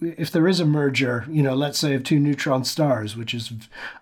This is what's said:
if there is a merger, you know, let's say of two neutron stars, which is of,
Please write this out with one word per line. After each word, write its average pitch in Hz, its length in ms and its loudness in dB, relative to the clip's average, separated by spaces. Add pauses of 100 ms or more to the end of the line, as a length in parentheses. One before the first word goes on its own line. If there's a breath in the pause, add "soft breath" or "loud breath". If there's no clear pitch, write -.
if 165 300 -6
there 165 180 4
is 180 120 2
a 170 40 2
merger, 139 640 2
you 156 140 2
know, 131 120 2
let's 143 240 -2
say 147 160 0
of 127 100 -2
two 151 160 2
neutron 135 440 0
stars, 113 520 0
which 117 180 -8
is 117 160 -8
of, 113 180 -14 (340 loud breath)